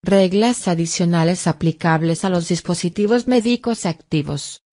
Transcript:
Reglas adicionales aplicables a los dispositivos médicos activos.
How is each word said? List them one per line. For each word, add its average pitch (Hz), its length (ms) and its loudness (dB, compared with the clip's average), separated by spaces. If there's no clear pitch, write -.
Reglas 196 640 2
adicionales 170 760 0
aplicables 160 800 0
a 190 40 0
los 175 180 -2
dispositivos 202 800 -2
médicos 240 580 0
activos. 147 760 -4